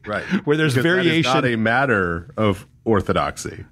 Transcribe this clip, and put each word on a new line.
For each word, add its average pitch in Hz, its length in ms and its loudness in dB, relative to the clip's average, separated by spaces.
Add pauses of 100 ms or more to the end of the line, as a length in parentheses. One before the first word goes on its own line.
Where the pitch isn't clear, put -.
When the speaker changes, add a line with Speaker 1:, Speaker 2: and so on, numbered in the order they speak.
Speaker 1:
Right. 101 200 -6 (200)
Speaker 2:
Where 147 120 2
there's 156 160 2
Speaker 1:
Because 123 100 2
that 165 60 2 (100)
is 180 60 0
Speaker 2:
variation. 160 280 2
Speaker 1:
not 131 120 2
a 120 100 0
matter 110 800 0
of 104 320 0 (160)
orthodoxy. 92 880 -2